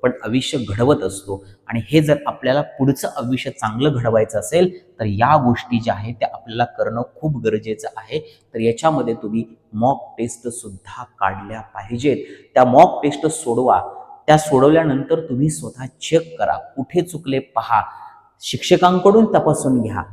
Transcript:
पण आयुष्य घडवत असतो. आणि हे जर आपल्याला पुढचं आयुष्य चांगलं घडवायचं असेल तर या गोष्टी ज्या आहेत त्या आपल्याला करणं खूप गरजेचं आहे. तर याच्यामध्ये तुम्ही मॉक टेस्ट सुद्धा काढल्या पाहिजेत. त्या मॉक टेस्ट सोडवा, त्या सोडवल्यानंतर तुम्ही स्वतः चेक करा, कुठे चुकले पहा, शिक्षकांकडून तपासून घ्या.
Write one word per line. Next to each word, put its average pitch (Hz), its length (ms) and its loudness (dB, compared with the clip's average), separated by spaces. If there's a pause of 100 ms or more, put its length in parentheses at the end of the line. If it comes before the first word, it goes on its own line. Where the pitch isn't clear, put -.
पण 127 80 2 (120)
आयुष्य 127 360 -4
घडवत 120 440 0
असतो. 95 400 -8 (240)
आणि 113 200 -6
हे 156 140 4
जर 147 160 2 (100)
आपल्याला 127 340 -2 (100)
पुढचं - 360 0 (100)
आयुष्य 131 340 -4
चांगलं 120 420 -2
घडवायचं 113 460 0
असेल 180 300 2 (300)
तर 110 60 -4
या 110 380 2
गोष्टी 120 360 0
ज्या 110 140 -2
आहेत 101 220 -8
त्या - 180 -4
आपल्याला 120 320 -4 (120)
करणं 110 240 -2 (140)
खूप 147 280 -4
गरजेचं 107 440 -2 (100)
आहे. 143 220 -8 (340)
तर 117 60 -6
याच्यामध्ये 117 540 0
तुम्ही 113 300 -4 (300)
मॉक 123 440 0
टेस्ट 117 320 -8
सुद्धा - 540 -16 (160)
काढल्या 101 420 -4 (120)
पाहिजेत. 120 520 -4 (280)
त्या 127 120 6
मॉक 131 380 6
टेस्ट 147 240 -2
सोडवा, 120 540 0 (460)
त्या 151 100 8
सोडवल्यानंतर 151 800 2
तुम्ही 147 300 -2
स्वतः 127 360 -10 (160)
चेक - 380 0
करा, 98 180 0 (180)
कुठे 165 260 -2
चुकले 143 380 -4
पहा, 113 420 -2 (640)
शिक्षकांकडून 185 880 4
तपासून 143 480 2
घ्या. 101 300 -4